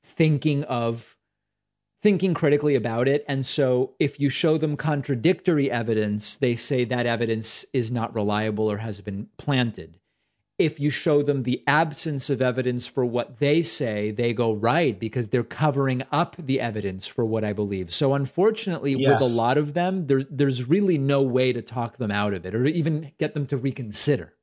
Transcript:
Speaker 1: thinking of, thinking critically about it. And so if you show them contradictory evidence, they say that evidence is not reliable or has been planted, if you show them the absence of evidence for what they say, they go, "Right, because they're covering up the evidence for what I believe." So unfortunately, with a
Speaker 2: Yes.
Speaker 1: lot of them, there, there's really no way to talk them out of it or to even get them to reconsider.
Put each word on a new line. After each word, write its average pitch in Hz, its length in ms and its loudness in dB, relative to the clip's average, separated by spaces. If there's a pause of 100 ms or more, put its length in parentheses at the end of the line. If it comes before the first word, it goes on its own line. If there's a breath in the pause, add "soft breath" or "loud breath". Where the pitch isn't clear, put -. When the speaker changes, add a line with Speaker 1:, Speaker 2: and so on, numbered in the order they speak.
Speaker 1:
thinking 151 600 0
of, 117 520 -4 (840)
thinking 190 320 4
critically 147 400 2
about 117 340 0
it. 143 180 2
And 135 200 -2
so 127 520 0
if 139 220 -2
you 139 80 2
show 156 300 0
them 151 180 -2
contradictory 147 920 0
evidence, 107 680 0
they 120 200 0
say 123 280 0
that 120 220 -2
evidence 113 680 -2
is 117 180 -2
not 117 240 -4
reliable 107 560 0
or 104 80 -2
has 107 220 -8
been 98 280 -8 (100)
planted, 113 600 -4 (600)
if 160 200 0
you 143 100 0
show 147 320 2
them 139 220 0
the 123 240 -2
absence 147 640 0
of 123 100 0
evidence 123 460 -2
for - 180 0
what 120 340 -4
they 147 220 4
say, 107 520 -2
they 120 200 0
go, 113 200 2
"Right, 117 460 2
because 113 300 -4
they're 120 140 2
covering 135 600 0 (100)
up 165 240 -2
the 135 240 -2
evidence 101 480 -4
for - 160 -2
what 110 200 0
I 107 80 -2
believe." 98 400 -4
So 139 220 2
unfortunately, 160 800 0
with 135 260 4
a 135 40 2
Speaker 2:
Yes. 120 80 2
Speaker 1:
lot 117 260 2
of 147 160 -2
them, 180 320 0
there, 135 160 2
there's 131 460 -2
really 185 280 4
no 139 260 2
way 127 300 2
to 117 80 -2
talk 117 360 -6
them 107 160 -2
out 104 220 0
of 87 120 -8
it 92 80 -8
or 117 80 2
to 147 100 2
even 160 460 -2
get 151 160 -4
them 143 140 -4
to 143 80 -2
reconsider. 120 880 -2